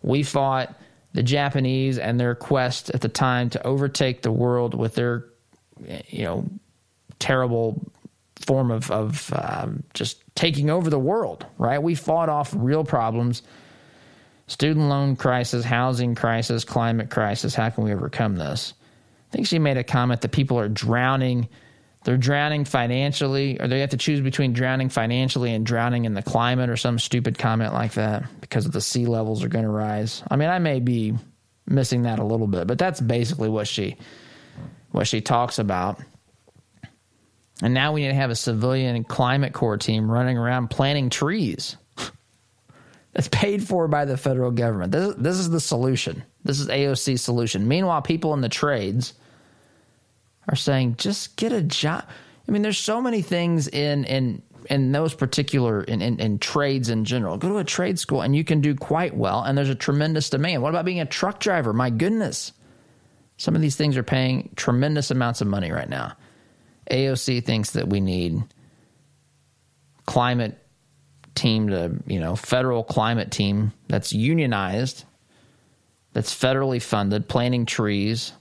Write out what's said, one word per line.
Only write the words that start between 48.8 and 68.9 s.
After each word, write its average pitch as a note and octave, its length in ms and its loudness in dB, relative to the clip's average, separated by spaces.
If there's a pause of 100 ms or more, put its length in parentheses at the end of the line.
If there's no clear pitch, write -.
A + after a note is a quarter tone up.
are D#3+ 40 2
saying, C3 440 2
"Just - 380 -4
get A3+ 140 0
a A3 120 0
job." D3 420 -2 (420)
I - 60 -2
mean, G#3 80 2
there's G#3 160 0
so A3 240 -2
many A#3 220 0
things E3+ 460 2
in, C#3+ 360 0
in, B2+ 380 -2 (260)
in C3+ 240 2
those D3 220 0
particular, B2+ 680 0
in, G#2+ 200 -2
in, A2+ 180 0
in G#2+ 180 0
trades C3+ 520 0
in A2 160 0
general. G#2 320 -2
Go E3+ 100 -2
to G3+ 80 0
a F#3+ 80 -2
trade F3+ 340 -2
school - 220 0
and C3+ 160 2
you D#3 80 2
can D3+ 160 2
do D3 140 2
quite D#3 420 -2
well, G#2+ 260 0
and C3+ 140 0
there's C#3 140 2
a C3+ 40 0
tremendous D3+ 540 0
demand. D3 320 0
What C3 80 0
about E3 160 0
being F3+ 160 -2
a D#3 60 -2
truck - 340 -4
driver? D#3+ 320 2
My B2 160 2
goodness. E3+ 640 0 (840)
Some E3 180 0
of D#3+ 60 4
these C#3+ 140 2
things D3 200 2
are B2+ 60 0
paying C3 540 0
tremendous C#3 540 2
amounts B2 300 0
of G#2+ 60 2
money G2 260 -2
right D#2+ 160 -4
now. B1+ 240 -6 (760)
A C3+ 200 2
O C3+ 80 0
C B2 240 0
thinks A2+ 300 0
that G2 180 -2
we G2+ 100 2
need F2+ 460 0 (1600)